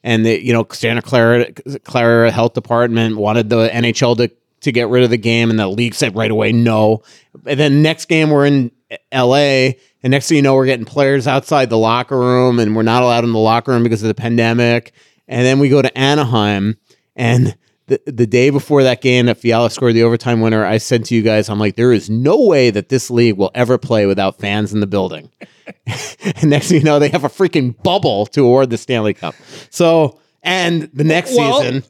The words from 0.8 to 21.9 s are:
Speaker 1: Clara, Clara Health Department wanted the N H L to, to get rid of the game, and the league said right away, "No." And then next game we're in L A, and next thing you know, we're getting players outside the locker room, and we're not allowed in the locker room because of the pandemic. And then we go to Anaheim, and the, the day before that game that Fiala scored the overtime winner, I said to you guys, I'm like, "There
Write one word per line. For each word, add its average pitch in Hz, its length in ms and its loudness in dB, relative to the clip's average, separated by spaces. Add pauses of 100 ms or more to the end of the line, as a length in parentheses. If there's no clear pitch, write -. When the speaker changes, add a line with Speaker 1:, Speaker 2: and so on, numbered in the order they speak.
Speaker 1:
Clara, 120 500 2 (320)
Clara 117 480 2
Health 117 220 -2
Department 113 640 -2
wanted 107 320 -2
the 113 240 0
N 117 120 -2
H 117 180 -2
L 120 140 2
to, 120 120 0 (340)
to 147 100 -4
get 117 160 0
rid 123 160 4
of 117 60 0
the 120 60 0
game, 117 340 0
and 110 100 0
the 98 80 -2
league 107 260 -4
said 110 220 -4
right 110 160 -2
away, 107 180 0
"No." 110 520 2 (440)
And 143 140 -4
then 147 220 2
next 160 240 -2
game 160 240 0
we're 143 160 4
in 135 260 0 (400)
L 131 240 2
A, 135 420 0 (240)
and 127 80 -2
next 135 160 0
thing 165 120 0
you 139 40 2
know, 135 140 2
we're 131 100 2
getting 120 180 -2
players 139 440 -2
outside 135 420 0
the 113 80 0
locker 120 400 0
room, 123 400 2
and 107 160 0
we're 110 80 0
not 117 220 2
allowed 120 180 2
in 120 100 -2
the 110 60 -2
locker 113 320 0
room 117 140 2
because 113 180 -2
of 110 60 -2
the 107 60 -2
pandemic. 117 760 0 (340)
And 123 200 -2
then 135 120 2
we 143 120 2
go 139 100 4
to 131 160 -2
Anaheim, 113 800 0 (400)
and 120 400 0 (300)
the, 135 200 -2
the 117 200 -2
day 123 240 2
before 139 320 0
that 127 180 0
game 123 260 2
that 117 120 0
Fiala 117 320 0
scored 120 240 0
the 113 80 4
overtime 117 400 0
winner, 110 240 0
I 107 100 0
said 113 300 -2
to 123 80 -4
you 113 80 2
guys, 107 260 0
I'm 104 100 -6
like, 104 180 -2
"There 120 180 4